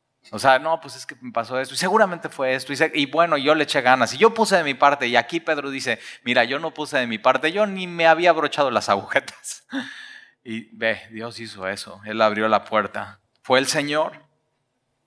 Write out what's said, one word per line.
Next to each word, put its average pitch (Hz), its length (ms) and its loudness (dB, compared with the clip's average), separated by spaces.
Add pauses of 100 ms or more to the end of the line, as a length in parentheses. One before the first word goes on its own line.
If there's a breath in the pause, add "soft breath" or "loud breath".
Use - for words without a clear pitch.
(300)
O 107 100 -12
sea, 131 200 4
"No, 160 200 -4
pues 135 160 -16
es 123 100 -16
que 143 160 -16
me 123 100 -14
pasó 117 280 -6
esto, 135 140 -8
y 131 40 -8
seguramente 185 520 0
fue 131 240 -2
esto, 131 200 -6
y - 20 -6
se-, 156 180 2
y 143 120 0
bueno, 156 320 2
yo 143 180 4
le 151 80 0
eché 139 180 0
ganas, 127 320 4
y 131 40 -12
yo 214 160 4
puse 208 240 2
de 165 60 2
mi 139 100 -2
parte". 143 340 2
Y 120 80 0
aquí 139 240 0
Pedro 143 320 -4
dice, 131 280 -4 (240 loud breath)
"Mira, 123 200 2
yo 135 160 -4
no 160 120 -8
puse 147 260 -6
de 123 100 -2
mi 110 100 -6
parte, 135 340 2
yo 208 140 0
ni 190 220 -8
me 170 200 0
había 165 220 4
abrochado 147 400 0
las 110 200 -2
agujetas". - 800 -4
<laughs> - 220 -8 (520 loud breath)
Y 113 340 -12
ve, 113 240 -2 (100)
Dios 113 280 -12
hizo 104 280 -10
eso, 98 380 -10
Él 107 160 -2
abrió 107 260 4
la 107 160 2
puerta, 104 560 -4 (220)
fue 127 180 2
el 135 80 -2
Señor. 151 580 -4 (800)